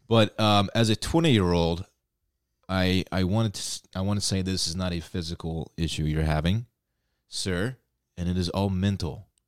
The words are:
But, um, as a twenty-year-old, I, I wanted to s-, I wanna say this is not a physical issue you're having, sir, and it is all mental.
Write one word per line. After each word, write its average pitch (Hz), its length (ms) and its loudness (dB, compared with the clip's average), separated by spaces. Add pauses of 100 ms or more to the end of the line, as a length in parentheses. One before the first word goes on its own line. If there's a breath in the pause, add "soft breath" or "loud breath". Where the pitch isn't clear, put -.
But, 113 320 4
um, 104 340 4
as 113 160 2
a 107 60 4
twenty-year-old, 87 920 2 (840)
I, 92 420 2
I 92 140 0
wanted 107 300 -2
to - 40 -10
s-, - 220 -10 (140)
I 95 60 -4
wanna 101 200 -2
say 95 220 -2
this 92 220 -2
is 82 120 -6
not 92 160 -2
a 85 80 -4
physical 82 720 -8
issue 80 300 -2
you're 78 180 0
having, 78 440 0 (600)
sir, 101 480 -4 (400)
and 87 140 -4
it 90 80 -2
is 90 120 0
all 98 200 0
mental. 92 580 -2 (200)